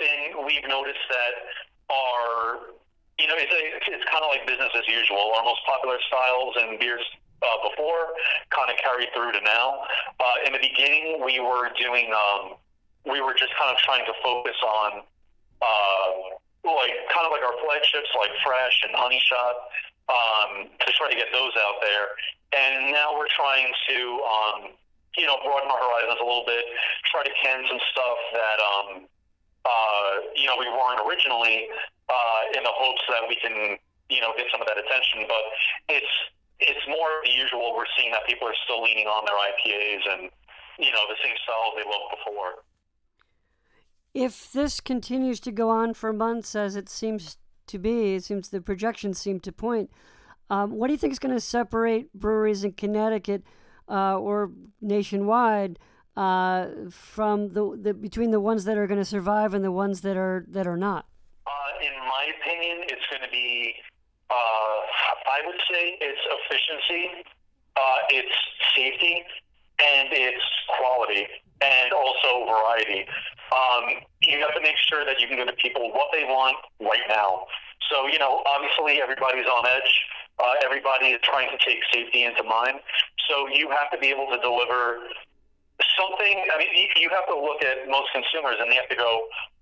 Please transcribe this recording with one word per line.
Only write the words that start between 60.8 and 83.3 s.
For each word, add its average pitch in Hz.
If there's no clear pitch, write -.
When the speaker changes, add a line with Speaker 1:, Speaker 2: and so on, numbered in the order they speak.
Speaker 1:
Uh, 143
in 139
my 135
opinion, 170
it's -
gonna 131
be, 120
uh, -
I 110
would 180
say 175
it's 143
efficiency, 156
uh, 135
it's 131
safety, 170
and 139
it's 127
quality, 113
and 131
also 131
variety. 110
Um, 123
you 143
have 151
to -
make 156
sure 151
that 135
you 123
can 127
give 127
the 123
people 120
what 139
they 156
want 131
right 104
now. 101
So, 135
you 156
know, 135
obviously 143
everybody's 127
on 123
edge. 131
Uh, 127
everybody 131
is 120
trying 131
to 131
take 120
safety 120
into 117
mind. 117
So 139